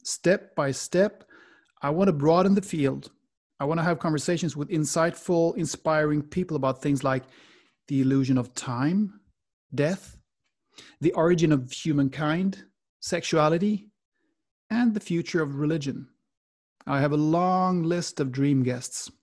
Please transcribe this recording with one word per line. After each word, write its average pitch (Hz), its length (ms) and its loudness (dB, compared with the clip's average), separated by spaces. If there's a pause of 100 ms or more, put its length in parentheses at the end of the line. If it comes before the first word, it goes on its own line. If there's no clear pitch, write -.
step - 540 -2
by 143 160 0
step, 190 540 -2 (580)
I 143 80 -2
wanna 190 200 2
broaden 170 440 4
the 196 80 2
field. 139 480 -2 (480)
I 143 40 -6
wanna 160 200 -2
have 170 160 0
conversations 160 580 -2
with 147 120 -6
insightful, 165 840 0
inspiring 151 680 0
people 165 340 -4
about 131 240 -2
things 139 220 0
like 131 200 0 (640)
the 135 140 0
illusion 135 380 2
of - 160 -6
time, 160 680 -2 (540)
death, 151 420 -4 (800)
the 156 140 2
origin 165 380 4
of 127 200 0
humankind, 151 920 -2 (380)
sexuality, 170 880 0 (800)
and 233 240 2
the 202 40 -4
future 165 440 -2
of 139 140 -6
religion. 147 500 -2 (800)
I 139 140 0
have 147 100 2
a 151 60 0
long 180 680 2
list 170 360 -4
of 135 120 -2
dream 135 320 2
guests. - 480 -8 (120)